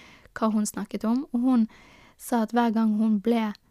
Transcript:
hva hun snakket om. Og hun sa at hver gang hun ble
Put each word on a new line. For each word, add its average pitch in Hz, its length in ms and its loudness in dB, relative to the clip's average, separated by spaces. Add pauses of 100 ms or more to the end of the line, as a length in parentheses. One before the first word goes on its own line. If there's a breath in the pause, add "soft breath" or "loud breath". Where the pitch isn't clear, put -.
(340 loud breath)
hva 220 180 0
hun 214 140 0
snakket - 380 -8
om. 247 280 -2
Og 240 80 -2
hun 247 280 2 (500 loud breath)
sa 240 240 -2
at 220 100 -4
hver 233 200 2
gang 220 260 2
hun 220 220 2
ble 226 320 -2 (180)